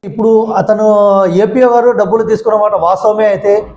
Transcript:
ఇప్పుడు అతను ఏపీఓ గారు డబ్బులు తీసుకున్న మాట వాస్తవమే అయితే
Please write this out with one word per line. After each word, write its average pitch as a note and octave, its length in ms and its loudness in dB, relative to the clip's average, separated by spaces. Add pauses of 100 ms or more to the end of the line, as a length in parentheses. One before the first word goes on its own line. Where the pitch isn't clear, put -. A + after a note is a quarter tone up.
ఇప్పుడు A3 400 0
అతను G#3 800 0
ఏపీఓ G#3+ 480 0
గారు A#3+ 180 2
డబ్బులు G#3+ 320 -2
తీసుకున్న A3 340 -2
మాట G#3 180 0
వాస్తవమే F#3+ 500 0
అయితే G#3 520 0